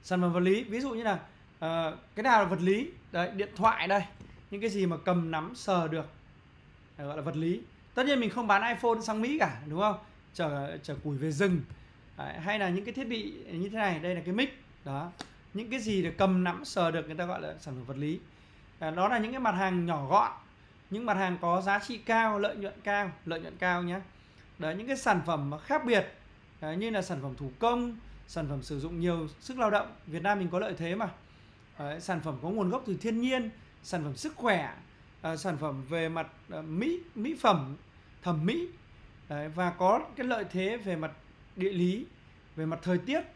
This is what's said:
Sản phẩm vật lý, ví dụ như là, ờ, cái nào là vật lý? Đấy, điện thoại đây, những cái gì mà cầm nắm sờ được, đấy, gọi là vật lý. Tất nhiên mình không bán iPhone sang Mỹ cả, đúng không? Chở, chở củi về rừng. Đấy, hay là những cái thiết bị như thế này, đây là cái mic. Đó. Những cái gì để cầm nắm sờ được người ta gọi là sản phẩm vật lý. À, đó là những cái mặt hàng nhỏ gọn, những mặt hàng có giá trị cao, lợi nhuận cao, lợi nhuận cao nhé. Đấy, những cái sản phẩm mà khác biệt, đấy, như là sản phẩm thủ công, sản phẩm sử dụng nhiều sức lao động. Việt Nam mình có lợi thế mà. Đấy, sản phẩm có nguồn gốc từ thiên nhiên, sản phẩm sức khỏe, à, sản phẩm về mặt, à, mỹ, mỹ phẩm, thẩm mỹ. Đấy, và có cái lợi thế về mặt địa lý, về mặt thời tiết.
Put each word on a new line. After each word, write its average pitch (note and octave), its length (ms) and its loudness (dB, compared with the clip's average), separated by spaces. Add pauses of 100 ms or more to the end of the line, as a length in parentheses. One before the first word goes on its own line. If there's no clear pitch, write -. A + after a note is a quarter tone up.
Sản F#3 180 0
phẩm F3 120 4
vật F3 80 4
lý, G3 240 4
ví A#3 160 -2
dụ C4+ 140 -2
như A3+ 80 -2
là, G3 180 2 (380)
ờ, E3 380 -2 (180)
cái G#3+ 80 -4
nào A#3 200 8
là F#3 60 4
vật F3+ 140 2
lý? G#3 280 2 (220)
Đấy, F3 240 0
điện G3+ 200 -2
thoại F#3 320 4
đây, G3 140 6 (480)
những G3+ 100 -6
cái A3 100 2
gì F#3+ 160 2
mà E3+ 180 2
cầm F3 260 4
nắm E3 240 -2
sờ F3 340 2
được, D#3 180 -2 (920)
đấy, C#3+ 80 -8
gọi D3 100 -6
là D3+ 60 -6
vật D3+ 140 -2
lý. E3+ 240 2 (340)
Tất B3+ 120 4
nhiên C#4 140 4
mình G#3+ 100 2
không A3+ 160 -4
bán A3 300 4
iPhone A3+ 240 2
sang A3 200 -2
Mỹ C#4 180 0
cả, C3+ 280 0
đúng D#3 140 -4
không? G#3 180 2 (360)
Chở, D3 480 -4
chở C#3+ 220 -8
củi D3 120 -2
về D3+ 160 -2
rừng. F3 280 4 (560)
Đấy, C#3 220 -8
hay G3+ 200 -2
là G3 100 0
những F#3 160 0
cái A#3 100 -8
thiết C4 100 -4
bị A3 300 -4 (180)
như F3+ 160 -4
thế A3 100 -6
này, F#3 200 0
đây F3 160 -2
là E3+ 100 -4
cái F3+ 100 -2
mic. C4+ 300 -2 (200)
Đó. C#3+ 260 -6 (440)
Những G#3+ 160 -6
cái B3+ 100 -2
gì G#3 220 2
để E3 160 0
cầm F#3 260 6
nắm F3+ 200 -2
sờ E3+ 260 2
được D#3+ 160 -2
người D#3 100 -8
ta F3 100 -2
gọi F3 140 -4
là D#3 180 -8
sản C3+ 160 -10
phẩm B2 100 -10
vật B2+ 120 -8
lý. D3+ 240 -2 (580)
À, D#3+ 120 -4
đó F3+ 180 2
là A#3+ 100 2
những A3 140 -2
cái C4 80 -4
mặt A3 140 2
hàng F3+ 320 2
nhỏ D3 200 -2
gọn, D#3 260 4 (580)
những A3 160 -4
mặt G#3 80 2
hàng F3+ 260 0
có F3 200 2
giá G3 180 2
trị A3 200 -6
cao, A3 400 4
lợi G#3 180 0
nhuận G3 180 -8 (100)
cao, G3+ 280 0 (120)
lợi E3 160 -4
nhuận E3+ 160 -12
cao F3+ 260 2
nhé. F3 180 -2 (580)
Đấy, D#3+ 160 -2
những G#3+ 120 -6
cái C4+ 100 -2
sản G#3 300 4
phẩm D3 240 0
mà D3+ 80 -6
khác C#4+ 260 0
biệt, G#3 220 6 (540)
đấy, D#3 160 -4
như A3+ 140 -2
là G3+ 120 0
sản F3 200 -4
phẩm C3+ 140 -6
thủ C3+ 220 -8
công, A#3+ 380 2 (320)
sản D#3+ 200 -4
phẩm C#3 140 -4
sử C#3+ 180 -6
dụng E3 200 -6
nhiều E3+ 280 0 (120)
sức B3+ 180 -10
lao A3 120 4
động. - 260 2 (100)
Việt D#3+ 160 -6
Nam G3+ 160 4
mình F3+ 120 0
có F3 80 0
lợi G#3 200 0
thế E3+ 160 -2
mà. G#3 140 -2 (680)
Đấy, D3+ 220 -6
sản F3 200 -2
phẩm C#3+ 220 -6
có E3 60 -4
nguồn G3 220 2
gốc B3+ 160 -2
từ F#3+ 140 -4
thiên A3+ 200 0
nhiên, B3+ 300 0 (320)
sản E3 220 -4
phẩm C#3+ 120 -6
sức D#4 200 -8
khỏe, E3+ 380 0 (480)
à, D#3+ 140 -2
sản E3 220 -2
phẩm C3+ 300 -4
về E3 200 0
mặt, D#3+ 180 -2 (240)
à, D#3 120 -8
mỹ, G#3+ 360 0 (160)
mỹ B3+ 260 -2
phẩm, D3+ 360 4 (460)
thẩm E3 240 0
mỹ. E4+ 220 0 (600)
Đấy, D3 200 -4
và F3 220 0
có F#3 300 4 (160)
cái B3 100 -4
lợi A3+ 260 0
thế F#3 240 0
về G3 200 -4
mặt D#3 140 -4 (460)
địa F#3+ 160 0
lý, F#3 340 2 (500)
về D#3+ 100 -2
mặt E3 160 -2
thời F3+ 160 2
tiết. C4+ 240 0 (140)